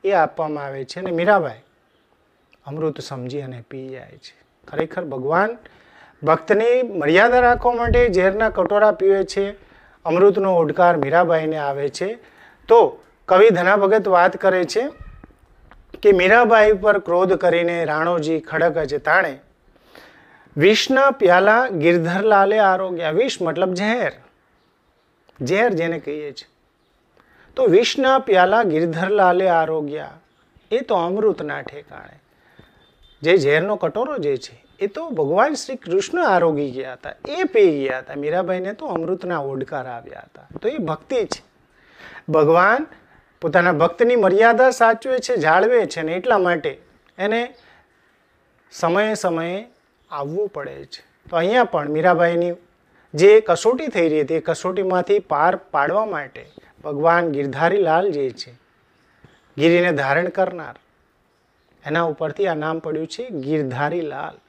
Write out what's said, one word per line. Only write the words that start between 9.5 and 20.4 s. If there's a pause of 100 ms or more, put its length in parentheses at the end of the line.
અમૃતનો
ઓડકાર
મીરાબાઈને
આવે
છે. (500)
તો (300)
કવિ
ધના
ભગત
વાત
કરે
છે (1160)
કે
મીરાબાઈ
પર
ક્રોધ
કરીને
રાણોજી
ખડક
જ
તાણે, (1160)